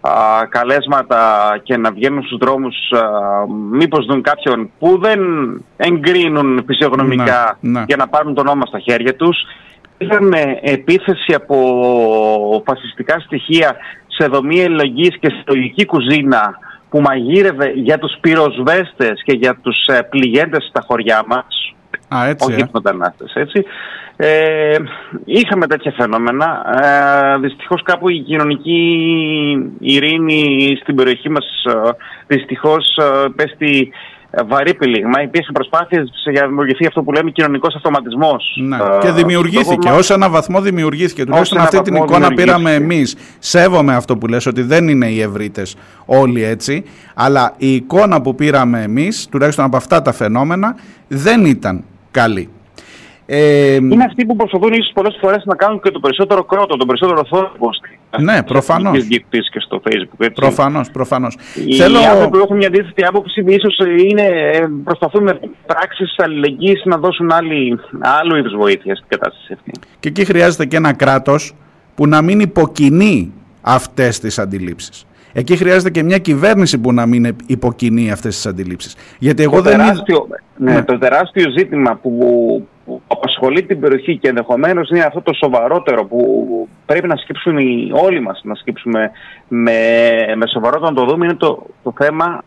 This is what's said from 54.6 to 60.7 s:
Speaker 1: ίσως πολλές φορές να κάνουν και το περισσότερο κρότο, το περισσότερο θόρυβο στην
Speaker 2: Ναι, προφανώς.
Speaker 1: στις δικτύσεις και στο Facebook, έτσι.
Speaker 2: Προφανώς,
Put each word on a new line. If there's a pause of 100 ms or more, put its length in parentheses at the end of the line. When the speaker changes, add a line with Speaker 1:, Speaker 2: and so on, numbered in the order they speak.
Speaker 1:
ίσως
πολλές
φορές
να
κάνουν
και
το
περισσότερο
κρότο,
το
περισσότερο
θόρυβο
στην
Speaker 2:
Ναι,
προφανώς.
Speaker 1:
στις
δικτύσεις
και
στο
Facebook,
έτσι.
Speaker 2:
Προφανώς,